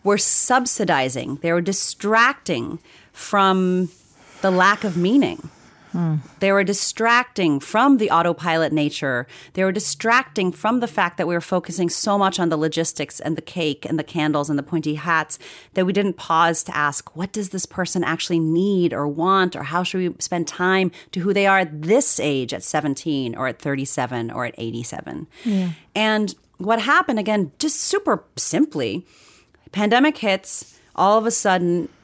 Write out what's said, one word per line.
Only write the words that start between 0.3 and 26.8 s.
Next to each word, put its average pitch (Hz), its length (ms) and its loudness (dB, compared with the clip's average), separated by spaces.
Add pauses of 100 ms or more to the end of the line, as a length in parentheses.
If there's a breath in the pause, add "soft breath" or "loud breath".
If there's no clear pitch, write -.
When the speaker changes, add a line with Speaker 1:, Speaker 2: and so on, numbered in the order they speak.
Speaker 1:
They 165 160 -2
were 175 100 2
distracting 196 1160 0 (340 soft breath)
from 185 800 2 (520)
the 190 80 2
lack 190 340 4
of 180 120 -2
meaning. 175 540 0 (420)
Speaker 2:
Hmm. 165 240 0 (240)
Speaker 1:
They 196 120 2
were 196 120 2
distracting 202 960 0
from 262 360 4
the 214 140 0
autopilot 165 640 0
nature. 143 520 -2 (280 loud breath)
They 185 100 0
were 190 80 0
distracting 220 800 0
from 233 280 -2
the 233 60 -2
fact 175 300 -2
that - 100 -2
we 175 60 -2
were 170 80 0
focusing 175 480 -2
so 202 300 0
much 190 200 0
on 170 120 0
the 160 80 0
logistics 160 640 -2
and 156 180 -4
the - 40 -8
cake 156 440 -6
and 160 120 -2
the 156 60 -4
candles 151 460 -2
and 143 80 0
the 139 40 -4
pointy 151 340 -4
hats 160 420 -2 (340 loud breath)
that 185 140 0
we 175 80 0
didn't 196 240 0
pause 165 460 2
to - 120 -8
ask, 147 400 -2
"What 185 160 -8
does 202 160 -6
this 185 160 -2
person - 400 -4
actually 165 340 -2
need 175 540 2
or 143 160 -2
want, 180 480 0
or - 60 -8
how 160 200 -2
should 185 180 -2
we 180 180 -2
spend 175 280 -4
time 185 440 0 (220 loud breath)
to 190 80 -4
who 196 120 0
they 196 140 2
are 196 140 4
at 156 200 -4
this 214 400 2
age, 135 320 -2
at - 100 -6
seventeen 143 720 -2
or 131 140 -4
at 120 100 -8
thirty-seven 131 720 -4
or 123 140 -6
at 117 140 -8
eighty-seven?" 117 680 -10 (180 loud breath)
Speaker 2:
Yeah. 190 260 0 (240 loud breath)
Speaker 1:
And 214 400 0 (240)
what 220 240 0